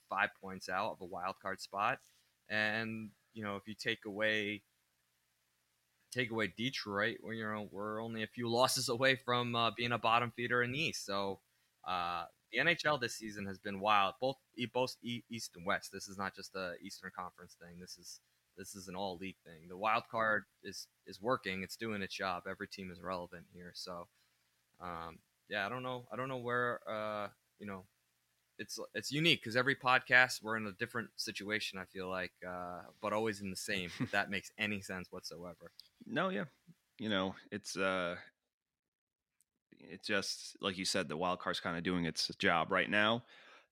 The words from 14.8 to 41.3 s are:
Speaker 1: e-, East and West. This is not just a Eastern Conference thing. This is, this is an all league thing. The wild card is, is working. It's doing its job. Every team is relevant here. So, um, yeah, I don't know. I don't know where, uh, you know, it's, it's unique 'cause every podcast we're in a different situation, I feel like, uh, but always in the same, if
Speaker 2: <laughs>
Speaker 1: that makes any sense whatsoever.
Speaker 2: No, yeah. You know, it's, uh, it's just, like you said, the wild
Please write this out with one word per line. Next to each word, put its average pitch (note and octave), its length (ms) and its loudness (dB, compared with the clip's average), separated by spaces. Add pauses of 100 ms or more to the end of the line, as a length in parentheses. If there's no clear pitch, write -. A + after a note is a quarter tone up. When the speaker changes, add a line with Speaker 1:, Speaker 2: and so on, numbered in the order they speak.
Speaker 1:
e-, A#2+ 280 -6
East A2+ 260 -8
and F2 100 -10
West. F#2 260 0
This G2 160 -10
is F#2+ 100 -14
not G2 160 -4
just - 220 -12
a F#2 260 -4
Eastern F#2+ 320 -12
Conference F2+ 420 -12
thing. E2+ 240 -16
This F2+ 180 -14
is, - 240 -18 (340)
this F#2 200 -12
is F#2 120 -12
an F2+ 80 -8
all F#2+ 220 -2
league F#2 280 -8
thing. E2 220 -18
The F2+ 100 -10
wild A2 320 4
card A2 360 2 (180)
is, - 240 -10 (180)
is F#2 160 -14
working. G2 420 0
It's - 120 -8
doing G#2+ 260 -4
its F#2+ 140 -4
job. F#2 340 -2
Every F#2+ 200 -6
team F#2+ 200 -10
is F2 120 -14
relevant F2 500 -6
here. F2 240 -16
So, F2 320 -10 (720)
um, E2+ 400 -8 (300)
yeah, G2+ 160 0
I G2+ 40 -2
don't B2+ 140 -6
know. B2 280 -6
I G#2+ 40 -8
don't B2+ 140 -2
know C3 80 -4
where, A#2+ 520 0
uh, G#2+ 400 -4 (300)
you G#2 80 -10
know, G2 180 -10 (720)
it's, A2 200 -8 (160)
it's G#2+ 160 -4
unique D3+ 320 6
'cause A2+ 120 -2
every B2+ 200 4
podcast B2+ 640 6
we're A2 160 -2
in A2 80 -2
a G2+ 60 -4
different A2+ 440 -6
situation, G#2 600 -2
I F#2 80 -8
feel F#2 240 -6
like, F#2 240 -2 (140)
uh, F2+ 360 -6 (180)
but G#2 120 0
always G#2+ 280 2
in F#2+ 100 -4
the F2+ 40 -4
same, F#2 440 -2
if A#2+ 100 0
Speaker 2:
<laughs> - 20 -14
Speaker 1:
that G2 200 2
makes G2 260 -4
any G#2 240 0
sense F#2 300 -8
whatsoever. E2+ 600 -12 (340)
Speaker 2:
No, D#3+ 240 0
yeah. F#3+ 160 -2 (520)
You A2 120 -4
know, F#2+ 260 2 (160)
it's, - 260 -8
uh, F#2 400 2 (1600)
it's - 280 -14
just, - 540 -2
like F#2+ 160 0
you F#2 80 -2
said, F#2 220 0
the D2+ 100 -4
wild F2+ 220 2